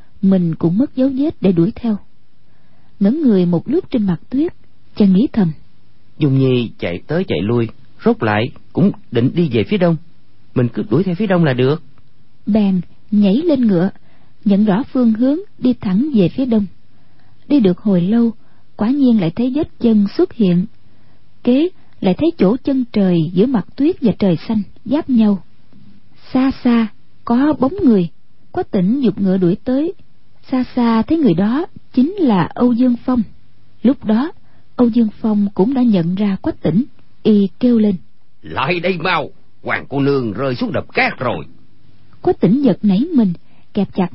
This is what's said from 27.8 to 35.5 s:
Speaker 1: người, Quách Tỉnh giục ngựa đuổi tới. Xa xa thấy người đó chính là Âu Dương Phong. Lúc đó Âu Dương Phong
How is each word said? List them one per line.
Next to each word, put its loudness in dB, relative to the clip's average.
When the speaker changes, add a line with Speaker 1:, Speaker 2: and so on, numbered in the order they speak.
Speaker 1:
người, 4
Quách -6
Tỉnh 2
giục 0
ngựa 2
đuổi 2
tới. -2
Xa 0
xa 4
thấy 0
người 4
đó 2
chính 4
là 2
Âu 2
Dương 4
Phong. 0
Lúc 2
đó 2
Âu 4
Dương 2
Phong 2